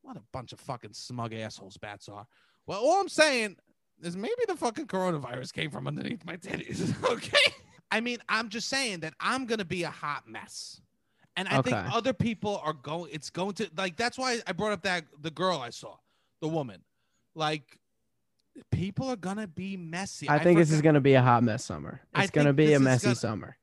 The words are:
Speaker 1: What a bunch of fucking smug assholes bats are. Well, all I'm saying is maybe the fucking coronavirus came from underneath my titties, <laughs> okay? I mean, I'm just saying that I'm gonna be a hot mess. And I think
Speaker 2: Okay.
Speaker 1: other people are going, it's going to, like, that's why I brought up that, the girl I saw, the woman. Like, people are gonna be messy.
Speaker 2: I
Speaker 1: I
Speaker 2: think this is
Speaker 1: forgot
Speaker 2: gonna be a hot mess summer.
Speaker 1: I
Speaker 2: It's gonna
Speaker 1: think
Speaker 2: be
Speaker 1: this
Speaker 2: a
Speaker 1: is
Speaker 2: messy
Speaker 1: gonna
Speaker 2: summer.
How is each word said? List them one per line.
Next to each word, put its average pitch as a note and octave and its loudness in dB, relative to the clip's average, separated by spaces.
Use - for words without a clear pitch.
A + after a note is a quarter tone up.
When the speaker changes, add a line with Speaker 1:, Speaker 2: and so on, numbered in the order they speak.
Speaker 1:
What C4 -16
a A#2+ -16
bunch B2+ -10
of - -18
fucking A#2 -10
smug A#2 -8
assholes A2 -12
bats G#2 -14
are. G#2 -16
Well, F#3 -6
all D#4+ 4
I'm F#4 -2
saying B3+ 2
is F3 -6
maybe B3 -4
the F#4 -2
fucking B3 -4
coronavirus D#3+ -4
came D#3 -4
from C#3 -8
underneath D#3 -8
my E3+ -10
titties, - -6
<laughs> B4 4
okay? C#5+ 2
I G#3+ 0
mean, A#3+ -4
I'm A3 -2
just G#3 -6
saying B3 -2
that D#3 -8
I'm B3 -2
gonna G#3+ -2
be F3 -4
a D3+ -4
hot C#3+ -8
mess. - -16
And F#3+ -4
I C3+ 4
think B2 2
Speaker 2:
Okay. G2 -4
Speaker 1:
other A#3 0
people G#3 -2
are D#3 -2
going, D3+ -8
it's D#3 -10
going F#3+ -4
to, G#3+ -6
like, F#3 -4
that's A#3 -2
why B3+ -2
I F#3 -6
brought G#3 0
up F#3+ -4
that, F3+ 0
the D#3+ -4
girl E3 0
I A#2+ -10
saw, - -16
the D#3 -2
woman. C3+ -4
Like, D#3 -4
people G3 -4
are B3+ -4
gonna G3 -6
be F#3+ -10
messy. E3+ -8
Speaker 2:
I D3 6
Speaker 1:
I - 6
Speaker 2:
think E3+ 8
this D#3+ 8
is D#3 6
Speaker 1:
forgot D3+ 6
Speaker 2:
gonna D3+ 8
be C3+ 8
a C3 10
hot A#2+ 8
mess A2+ 0
summer. - -10
Speaker 1:
I F#3 4
Speaker 2:
It's F#3 -2
gonna D3 4
Speaker 1:
think C3+ 4
Speaker 2:
be D#3 6
Speaker 1:
this D3+ 8
Speaker 2:
a D3 8
Speaker 1:
is C3+ 6
Speaker 2:
messy C3 4
Speaker 1:
gonna A#2+ 4
Speaker 2:
summer. G#2+ -6